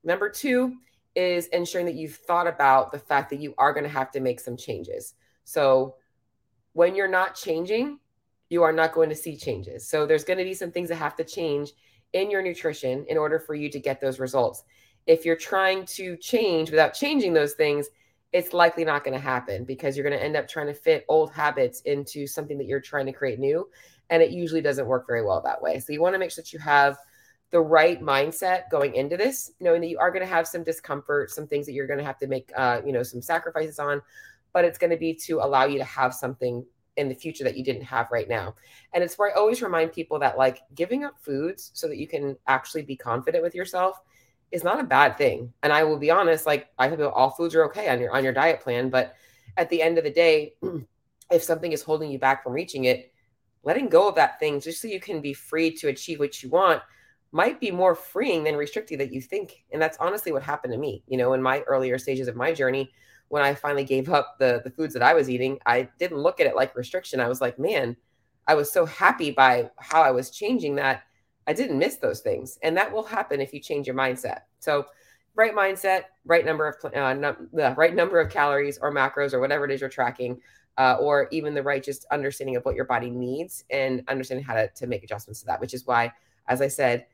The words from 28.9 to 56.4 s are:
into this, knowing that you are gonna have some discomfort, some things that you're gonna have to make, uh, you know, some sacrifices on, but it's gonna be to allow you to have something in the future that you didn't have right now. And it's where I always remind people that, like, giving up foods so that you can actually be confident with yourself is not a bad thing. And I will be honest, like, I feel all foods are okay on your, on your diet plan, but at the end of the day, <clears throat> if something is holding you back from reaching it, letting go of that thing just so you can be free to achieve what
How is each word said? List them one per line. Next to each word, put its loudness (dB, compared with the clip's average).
into -2
this, -2
knowing 4
that -4
you -6
are 4
gonna -4
have 0
some -8
discomfort, -4
some -12
things -4
that -12
you're -6
gonna -4
have -8
to -4
make, -6
uh, 0
you -4
know, 0
some -8
sacrifices -4
on, -2
but 4
it's 0
gonna 2
be -4
to -4
allow 4
you 0
to -2
have -2
something -6
in -2
the -6
future -10
that 0
you -8
didn't -4
have -4
right -2
now. -4
And 2
it's -6
where 2
I 2
always 2
remind 0
people -6
that, 0
like, 2
giving -4
up -12
foods -6
so -8
that -8
you -10
can -6
actually -2
be -10
confident -2
with -4
yourself -2
is -4
not 2
a -2
bad 4
thing. 0
And 4
I 6
will 2
be 2
honest, 4
like, 0
I 2
feel 0
all 4
foods -4
are 6
okay -6
on 2
your, -4
on 2
your 0
diet 4
plan, -2
but 0
at 0
the 0
end 4
of 2
the -2
day, 4
<clears throat> -10
if 4
something -2
is -4
holding -4
you -6
back 2
from -6
reaching -4
it, 0
letting 0
go 6
of -2
that 2
thing 0
just -10
so -10
you -8
can -8
be -6
free -2
to -2
achieve -8
what -4